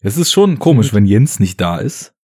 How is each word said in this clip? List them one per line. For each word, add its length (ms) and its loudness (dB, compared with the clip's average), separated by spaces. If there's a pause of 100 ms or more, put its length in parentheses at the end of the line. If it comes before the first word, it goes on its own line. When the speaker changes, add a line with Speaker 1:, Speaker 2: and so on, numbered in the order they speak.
Speaker 1:
Es 120 -4
ist 160 -2
schon 260 2
komisch, 280 2
Speaker 2:
Gut. 80 -4
Speaker 1:
wenn 100 4
Jens 340 2
nicht 220 -2
da 160 -4
ist. 360 -10 (100)